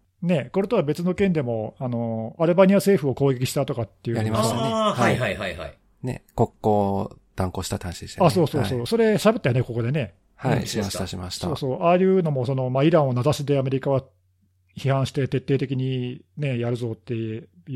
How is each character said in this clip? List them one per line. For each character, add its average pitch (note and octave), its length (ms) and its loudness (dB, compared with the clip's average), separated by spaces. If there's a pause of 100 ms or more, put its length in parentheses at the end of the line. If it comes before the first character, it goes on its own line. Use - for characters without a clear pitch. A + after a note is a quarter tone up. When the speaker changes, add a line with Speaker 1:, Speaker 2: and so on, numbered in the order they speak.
(240)
Speaker 1:
ね、 D3+ 300 0
こ G3 100 2
れ G3+ 40 -4
と B3 80 0
は F#3+ 60 4
別 D3+ 220 -2
の F3+ 100 0
件 F#3+ 200 2
で D3+ 100 0
も、 A2+ 340 -4
あ C3 100 -6
の、 A#2 520 -4
ア E3 80 2
ル F3 80 4
バ F#3+ 100 8
ニ F#3+ 80 6
ア G3+ 40 6
政 G3 220 4
府 C#3 120 0
を - 20 2
攻 C#3 200 2
撃 B2 120 -4
し - 80 -2
た C#3 140 -2
と C3+ 80 -4
か A#2+ 80 -4
っ - 40 -10
て - 220 -10
い A#2 40 -2
う A#2+ 40 -2
の G#2+ 60 0
が A2 40 0
Speaker 2:
や G#2+ 60 -2
り - 20 0
ま G#3+ 80 2
し A3+ 60 2
た A3 60 -2
ね。 - 80 -2
Speaker 3:
あ A3 240 0
あ、 G3+ 80 0
Speaker 2:
は - 160 2
い。 - 80 0
Speaker 3:
は A#2 100 0
い F2+ 80 -4
は G2 120 -6
い - 20 -8
は - 40 -10
い - 40 -14
は - 80 -10
い。 - 100 -18 (240)
Speaker 2:
ね、 B2+ 220 -8 (120)
国 A#2 140 2 (140)
交 G2+ 560 0 (160)
断 F#2 140 -2
交 F#2 140 -8
し - 60 -8
た G2 60 -4
っ - 40 -4
て - 60 -10
話 F2 140 -10
で - 80 -14
し - 80 -16
た G3 60 0
ね。 F3 60 6
Speaker 1:
あ、 C3 40 4
そ F3+ 100 2
う C#3+ 60 4
そ D3 120 -2
う A#2 60 0
そ B2+ 100 -2
う。 - 40 -2
Speaker 2:
は A#2+ 60 -6
い。 - 20 -6
Speaker 1:
そ A3+ 100 0
れ A3 160 4
喋 G#3+ 240 2
っ - 40 -10
た C3+ 80 2
よ A#2 60 2
ね、 B2+ 60 2
こ A2+ 140 -4
こ A#2 80 -2
で A#2+ 80 -2
ね。 C#3 240 -4 (200)
Speaker 2:
は B2 200 0
い、 - 60 0
Speaker 3:
う - 20 -4
ん、 - 20 -8
Speaker 2:
し - 140 -6
ま G2+ 60 0
し G2 120 -6
た、 F#2 80 -4
し F2+ 100 -8
ま F2+ 140 -8
し - 80 -10
た。 - 120 -6
Speaker 1:
そ D3 40 -4
う - 40 -6
そ C3 180 -4
う。 - 80 -6
あ E3+ 80 4
あ F3+ 60 6
い F#3 60 4
う F#3+ 200 4
の D#3 80 0
も、 B2+ 160 -2
そ C3+ 80 0
の、 B2+ 160 -2
ま C3+ 80 0
あ、 C#3 40 4
イ D#3+ 60 6
ラ E3 120 6
ン C#3 60 2
を B2+ 60 0
名 B2 80 0
指 C#3 140 2
し C#3+ 100 -6
で C#3+ 140 2
ア - 20 2
メ C3 80 0
リ C3 100 0
カ C#3+ 120 -2
は C3 120 2 (720)
批 C3+ 160 -2
判 C3+ 140 2
し - 60 -4
て C3 160 -2
徹 - 200 -2
底 C3+ 120 2
的 C3+ 160 -4
に C3 480 -4 (120)
ね、 C#3 220 -4
や A#2 140 -2
る B2 60 -2
ぞ A#2 160 -4
っ - 20 -14
て - 180 -10
い A2+ 300 -6 (320)